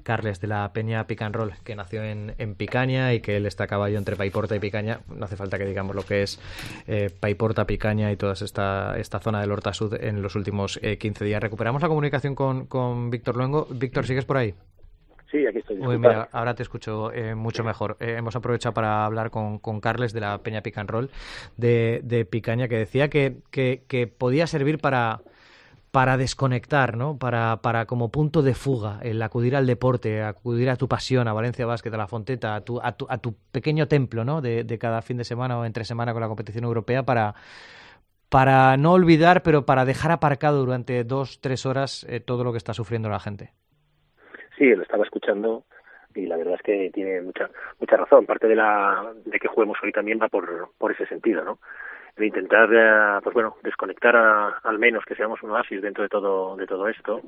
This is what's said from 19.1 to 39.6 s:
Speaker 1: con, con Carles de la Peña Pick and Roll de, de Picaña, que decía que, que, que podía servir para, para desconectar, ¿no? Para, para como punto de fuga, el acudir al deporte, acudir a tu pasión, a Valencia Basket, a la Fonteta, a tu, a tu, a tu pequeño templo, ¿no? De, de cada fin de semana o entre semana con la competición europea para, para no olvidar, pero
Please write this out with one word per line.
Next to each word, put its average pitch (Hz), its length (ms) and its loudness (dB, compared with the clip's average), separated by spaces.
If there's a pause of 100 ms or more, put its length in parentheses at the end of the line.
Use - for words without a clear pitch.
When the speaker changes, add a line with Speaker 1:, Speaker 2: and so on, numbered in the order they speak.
Speaker 1:
con, 107 280 -4
con 107 220 -8
Carles 113 320 -2
de 113 80 -8
la 101 220 -4
Peña 110 180 -6
Pick 104 160 -8
and 104 140 -6
Roll 117 200 -4 (460)
de, 117 480 2
de 117 220 0
Picaña, 117 420 -2
que 113 80 -2
decía 131 320 0
que, 139 300 0 (120)
que, 131 380 -2
que 123 180 0
podía 131 400 0
servir 156 320 0
para, 120 440 0 (680)
para 131 260 4
desconectar, 127 800 0
¿no? 135 220 -4
Para, 117 440 0
para 113 240 0
como 117 260 -2
punto 151 300 2
de 131 120 4
fuga, 107 480 -4
el 113 200 -2
acudir 123 340 2
al 135 100 4
deporte, 117 560 0
acudir 120 480 0
a 123 60 0
tu 127 120 -2
pasión, 123 380 0
a 110 60 0
Valencia 117 340 -2
Basket, 117 260 -4
a 113 40 -6
la 107 100 -4
Fonteta, 113 480 -6
a 104 60 -6
tu, 120 200 -8
a 117 120 -4
tu, - 180 -10
a 127 80 -2
tu 113 160 -6 (160)
pequeño 151 380 0
templo, 120 360 2
¿no? 151 160 -2
De, 117 220 0
de 113 160 -6
cada 113 240 -2
fin 123 140 -6
de 120 80 -4
semana 123 340 -4
o 117 60 -2
entre 113 200 -4
semana 117 280 -4
con 113 100 -4
la 110 60 -2
competición 110 340 -6
europea 120 400 0
para, 117 320 2 (960)
para 131 480 8
no 156 160 6
olvidar, 175 500 8
pero 151 240 4